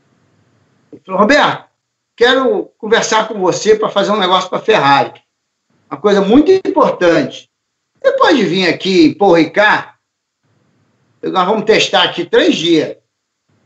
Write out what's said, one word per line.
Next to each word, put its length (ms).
ele 120
falou, 180
"Roberto, 440
quero 500
conversar 500
com 140
você 340
pra 140
fazer 240
um 60
negócio 320
pra 100
Ferrari. 540
Uma 100
coisa 220
muito 280
importante. 1000
Você 100
pode 320
vir 240
aqui 380
em 80
Paul 200
Ricard? 580
Nós 240
vamos 180
testar 400
aqui 220
três 280
dias." 420